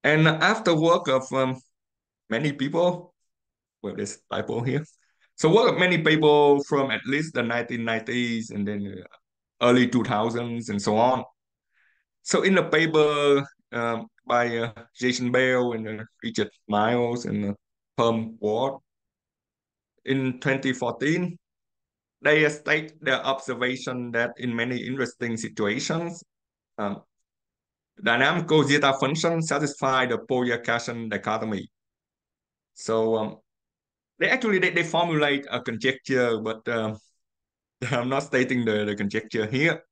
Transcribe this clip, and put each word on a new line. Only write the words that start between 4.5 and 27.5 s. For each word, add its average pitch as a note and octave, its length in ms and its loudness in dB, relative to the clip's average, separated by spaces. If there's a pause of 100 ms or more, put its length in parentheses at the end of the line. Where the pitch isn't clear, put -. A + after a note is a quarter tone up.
here. C3+ 240 -2 (500)
So D#3 140 2
work A#3 240 6
of E3 60 -2
many F3+ 180 4
people D3 680 6
from C#3 280 0
at A2 160 -4
least D#3 260 -2
the B2 80 -2
nineteen A#2 420 -4
nineties A2+ 680 -4
and G2+ 160 -4
then, G2+ 340 -8
uh, - 680 -6
early B2 200 6
two A#2+ 160 2
thousands A#2 680 -2
and G#2 100 -2
so G#2 160 0
on. B2+ 280 4 (1000)
So - 220 0
in F#3+ 100 4
the E3+ 100 4
paper, D3+ 800 2 (280)
um, A#2 340 -4 (220)
by, A#2+ 300 2
uh, A#2 140 -4 (240)
Jason B2 360 0
Bell B2+ 420 2
and, A2 280 -8
uh, - 20 -12 (200)
Richard A2 280 -4 (160)
Miles A#2+ 580 0
and, G#2 200 -4
uh, G2+ 80 -4 (440)
Herm A2+ 420 0
Ward A2+ 360 -2 (1300)
in C3 340 -2
twenty C3+ 320 0
fourteen, D3+ 680 -4 (840)
they, D3+ 240 4
uh, D3 40 2
state D#3 520 -4
their C3+ 240 -2
observation B2+ 840 -4
that A#2 260 -2
in A#2+ 180 -6
many B2 300 -4
interesting A#2+ 500 -6
situations, B2 880 -4 (540)
um, G3+ 240 -6 (1000)